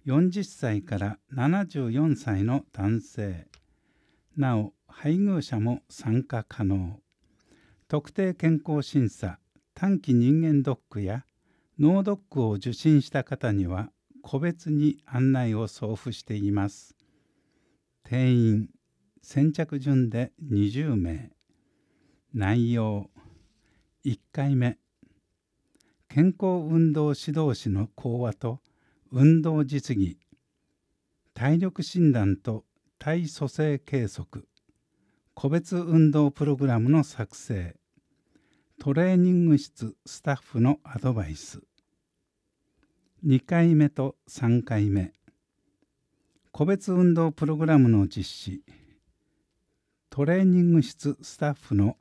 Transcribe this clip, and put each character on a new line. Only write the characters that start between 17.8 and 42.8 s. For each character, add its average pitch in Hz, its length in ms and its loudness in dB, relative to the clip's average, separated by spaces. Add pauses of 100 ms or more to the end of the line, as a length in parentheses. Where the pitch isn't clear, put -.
定 127 300 0
員、 110 360 2 (520)
先 147 300 0
着 151 280 -6
順 131 300 2
で 120 300 -6
二 104 320 0
十 139 240 -4
名。 80 360 -6 (1000)
内 117 380 0
容、 110 400 -4 (920)
一 131 160 -4 (120)
回 139 240 -2
目、 123 240 0 (1300)
健 151 200 2
康 185 380 -2
運 160 280 2
動 151 200 0
指 147 240 -8
導 156 160 0
士 - 160 -8
の 98 240 -2
講 120 280 -6
話 113 120 -4
と 120 280 -8 (500)
運 151 300 6
動 156 240 0
実 135 320 -4
技、 90 200 -2 (1160)
体 147 260 0
力 180 240 -4
診 165 300 4
断 101 240 2
と - 280 -8 (320)
体 165 300 -4
組 143 220 -6
成 151 300 -2
計 123 280 -4
測、 - 400 -14 (840)
個 - 160 -6
別 170 260 -4
運 165 340 4
動 147 220 2
プ 143 140 -4
ロ 143 100 0
グ 135 120 -2
ラ 117 120 2
ム 117 100 0
の 156 140 4
作 - 320 -10
成、 90 400 -8 (1040)
ト 139 140 -2
レ 180 200 2
ー - 20 4
ニ 180 160 4
ン 175 180 4
グ 147 80 6
室 - 380 -6 (100)
ス - 160 -18
タ 143 120 -2
ッ - 80 -4
フ - 200 -4
の 143 220 2
ア 123 160 -10
ド 127 140 -2
バ 104 140 -4
イ 78 80 -10
ス。 - 260 -18 (1600)